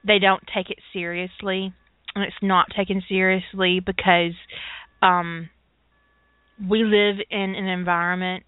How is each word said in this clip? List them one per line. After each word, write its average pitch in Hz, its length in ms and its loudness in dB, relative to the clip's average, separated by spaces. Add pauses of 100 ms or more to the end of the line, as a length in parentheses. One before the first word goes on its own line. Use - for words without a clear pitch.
they 208 160 4
don't 190 240 4 (100)
take 190 160 -4
it 180 80 -8 (140)
seriously. 185 800 -6 (400)
And 202 100 -4
it's - 200 -8
not 196 240 4 (100)
taken 190 320 -2
seriously 190 680 0
because, 175 560 2 (680)
um, 170 480 0 (1200)
we 220 140 4
live 208 320 4 (160)
in 196 240 -2
an 190 100 -6
environment 180 840 -2